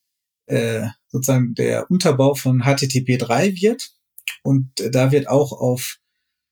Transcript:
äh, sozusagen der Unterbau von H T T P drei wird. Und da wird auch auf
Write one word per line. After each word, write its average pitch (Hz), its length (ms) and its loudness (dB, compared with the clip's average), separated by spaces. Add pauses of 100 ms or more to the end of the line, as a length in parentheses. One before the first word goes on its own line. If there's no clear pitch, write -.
(480)
äh, 113 400 -2 (200)
sozusagen 127 480 0
der - 340 -2
Unterbau 143 460 2
von 127 300 0
H 139 100 4
T 135 120 -2
T 131 140 0
P 127 160 0
drei 127 380 0
wird. 208 360 -2 (520)
Und 135 260 0 (220)
da 131 200 2
wird 139 160 2
auch 135 260 2
auf 123 460 -4 (520)